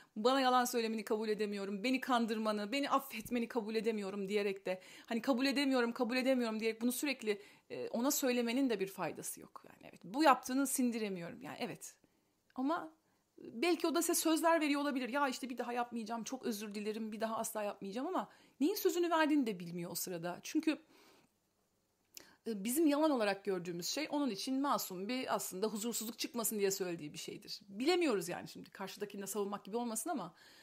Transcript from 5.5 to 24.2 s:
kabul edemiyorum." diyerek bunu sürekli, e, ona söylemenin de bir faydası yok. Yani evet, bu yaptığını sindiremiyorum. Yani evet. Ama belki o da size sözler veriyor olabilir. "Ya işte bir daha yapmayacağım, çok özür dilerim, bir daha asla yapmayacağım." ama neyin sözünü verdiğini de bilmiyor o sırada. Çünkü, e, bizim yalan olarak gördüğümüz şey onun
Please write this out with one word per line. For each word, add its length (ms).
kabul 260
edemiyorum." 420
diyerek 220
bunu 100
sürekli, 500
e, 200
ona 220
söylemenin 580
de 100
bir 80
faydası 540
yok. 240
Yani 240
evet, 140
bu 200
yaptığını 440
sindiremiyorum. 760
Yani 180
evet. 360
Ama 380
belki 500
o 80
da 60
size 140
sözler 460
veriyor 200
olabilir. 280
"Ya 180
işte 220
bir 80
daha 160
yapmayacağım, 500
çok 220
özür 300
dilerim, 360
bir 100
daha 160
asla 260
yapmayacağım." 440
ama 220
neyin 160
sözünü 340
verdiğini 360
de 140
bilmiyor 320
o 40
sırada. 480
Çünkü, 360
e, 160
bizim 240
yalan 240
olarak 340
gördüğümüz 420
şey 220
onun 200